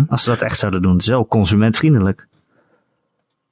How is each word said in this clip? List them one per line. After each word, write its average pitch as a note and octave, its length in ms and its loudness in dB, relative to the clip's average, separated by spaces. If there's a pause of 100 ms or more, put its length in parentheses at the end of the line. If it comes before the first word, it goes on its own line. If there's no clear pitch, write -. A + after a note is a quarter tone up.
Als - 140 -4
ze - 80 -2
dat A#2 120 -4
echt A2 160 -4
zouden F#2 240 -2
doen. F#2+ 100 2
Het F2+ 100 2
is - 60 -4
wel A#2+ 180 0
consumentvriendelijk. G#2+ 1000 0 (1300)